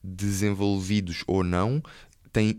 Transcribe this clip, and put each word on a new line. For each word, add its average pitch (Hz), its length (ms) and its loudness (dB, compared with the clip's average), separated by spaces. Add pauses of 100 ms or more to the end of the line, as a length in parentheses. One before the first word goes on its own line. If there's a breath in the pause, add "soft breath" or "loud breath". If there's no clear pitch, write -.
desenvolvidos 98 1300 0
ou 92 160 2
não, 95 400 0 (480 loud breath)
tem 110 280 2